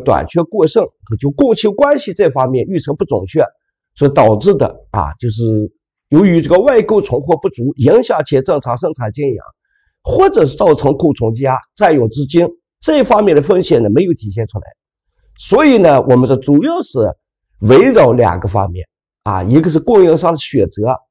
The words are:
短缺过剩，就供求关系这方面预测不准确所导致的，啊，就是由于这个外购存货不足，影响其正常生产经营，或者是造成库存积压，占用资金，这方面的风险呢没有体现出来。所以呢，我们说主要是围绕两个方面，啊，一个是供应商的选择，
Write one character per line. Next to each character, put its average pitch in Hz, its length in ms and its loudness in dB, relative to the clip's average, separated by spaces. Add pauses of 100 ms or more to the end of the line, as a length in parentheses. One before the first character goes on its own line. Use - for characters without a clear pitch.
短 87 240 -2
缺 170 160 -4
过 175 240 -2
剩， 196 180 0 (340)
就 139 120 -4
供 247 240 0
求 214 160 -2
关 285 260 0
系 202 160 -8
这 175 160 0
方 131 200 -2
面 127 180 -2
预 185 120 -4
测 139 140 -6
不 160 120 -6
准 110 200 -4
确 139 180 -2 (520)
所 143 120 0
导 127 280 2
致 156 180 2
的， 120 140 0 (240)
啊， 78 280 -4
就 120 100 -6
是 110 420 -4 (380)
由 160 140 4
于 175 180 2
这 151 80 -8
个 175 100 4
外 247 240 2
购 214 180 0
存 123 200 -4
货 160 160 -2
不 - 120 -6
足， 120 280 -6
影 156 260 4
响 196 200 -2
其 135 180 -2
正 147 200 -2
常 120 160 -6
生 160 160 -6
产 113 180 -8
经 139 180 -6
营， 120 80 -6 (640)
或 381 260 2
者 175 160 2
是 135 100 -4
造 170 200 2
成 131 200 0
库 156 180 0
存 117 200 -2
积 120 100 -8
压， 131 140 -2 (180)
占 190 200 2
用 117 140 2
资 143 180 -4
金， 165 200 2 (320)
这 302 240 0
方 214 200 2
面 180 120 2
的 147 60 4
风 180 220 0
险 131 180 2
呢 104 80 0
没 135 140 2
有 175 100 -2
体 107 160 -6
现 107 160 -6
出 107 140 -12
来。 - 60 -14 (720)
所 277 260 2
以 254 140 4
呢， 151 240 4
我 127 120 2
们 127 120 2
说 131 100 2
主 143 260 0
要 330 200 -2
是 - 160 -6 (600)
围 131 300 2
绕 139 200 4
两 104 280 0
个 - 80 -8
方 98 220 -4
面， 87 180 -12 (360)
啊， 95 200 -4
一 120 160 2
个 165 100 0
是 156 100 0
供 214 240 2
应 165 120 4
商 170 160 -2
的 165 60 -4
选 107 320 -2
择， 117 260 -4 (160)